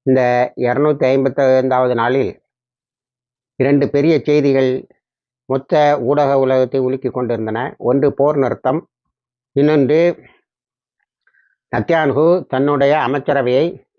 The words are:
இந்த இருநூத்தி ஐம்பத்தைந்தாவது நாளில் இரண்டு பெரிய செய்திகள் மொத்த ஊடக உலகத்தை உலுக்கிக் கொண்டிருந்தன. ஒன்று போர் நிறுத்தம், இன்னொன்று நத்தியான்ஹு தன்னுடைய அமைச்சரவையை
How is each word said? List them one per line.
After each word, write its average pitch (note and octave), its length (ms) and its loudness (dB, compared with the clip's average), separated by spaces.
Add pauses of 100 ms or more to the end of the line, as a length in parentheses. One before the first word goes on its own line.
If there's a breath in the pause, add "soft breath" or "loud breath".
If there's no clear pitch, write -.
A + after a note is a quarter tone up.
இந்த B2 540 0
இருநூத்தி C#3+ 500 -2
ஐம்பத்தைந்தாவது C3 880 0
நாளில் A#2+ 480 -2 (1120)
இரண்டு C#3 340 0
பெரிய D3 340 0
செய்திகள் C3+ 640 0 (580)
மொத்த D3 560 0
ஊடக C#3 380 0
உலகத்தை C3 400 0
உலுக்கிக் C3 320 -4
கொண்டிருந்தன. A2+ 640 -6
ஒன்று C#3 360 0
போர் D3 220 0
நிறுத்தம், C#3 540 -2 (600)
இன்னொன்று D3+ 680 2 (1600 soft breath)
நத்தியான்ஹு D#3 720 0
தன்னுடைய C#3 500 0
அமைச்சரவையை C#3 880 -2 (140)